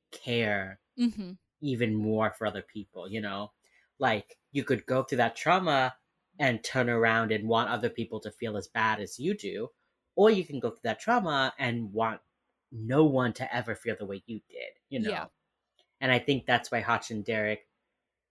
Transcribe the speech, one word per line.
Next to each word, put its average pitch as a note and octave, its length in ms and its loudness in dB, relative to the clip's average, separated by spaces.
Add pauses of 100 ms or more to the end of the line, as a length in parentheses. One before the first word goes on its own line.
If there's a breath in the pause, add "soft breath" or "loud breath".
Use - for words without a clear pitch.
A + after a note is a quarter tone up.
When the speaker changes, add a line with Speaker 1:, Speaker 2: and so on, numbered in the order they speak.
(120)
Speaker 1:
care G#2 680 -2 (200)
Speaker 2:
Mm-hmm. G#3+ 340 -2 (280)
Speaker 1:
even A#2+ 340 0
more G#2+ 360 2
for - 160 -6
other G2+ 160 -4
people," G2 440 -14
you A2 140 -8
know? G#2 300 -8 (480)
Like, A2+ 380 0 (140)
you C#3 120 -2
could - 240 0
go C3 160 2
through B2+ 160 -2
that A2+ 160 2
trauma D3+ 580 2 (460)
and B2+ 240 2
turn B2 260 0
around A2+ 420 4
and G#2+ 160 0
want A2+ 220 4
other A#2 200 -2
people A2+ 320 -6
to G#2+ 100 -8
feel A2 260 -6
as G2 100 -6
bad A2 320 0
as - 200 -10
you F3+ 180 -2
do, G2+ 320 -8 (460)
or G#3 160 8
you F#3+ 120 2
can C#3+ 160 -8
go A#2 120 -2
through - 140 -14
that A2 140 -2
trauma D#3+ 600 0
and A#2 340 -2
want A2 260 0 (520)
no A#2+ 320 4
one B2+ 300 4
to - 220 -6
ever A2 200 -4
feel A2 240 -4
the G#2 60 -8
way G2 200 -8
you A2+ 140 -10 (100)
did, - 220 -12 (180)
you C3+ 100 -4
know? G#3 120 0
Speaker 2:
Yeah. D#3 140 -4 (760)
Speaker 1:
And C3 120 2
I B2 80 6
think C3 260 0
that's A#2+ 260 0
why A#2+ 80 0
Hotch A2+ 320 -2
and G#2+ 120 -6
Derek G#2+ 440 -2 (640)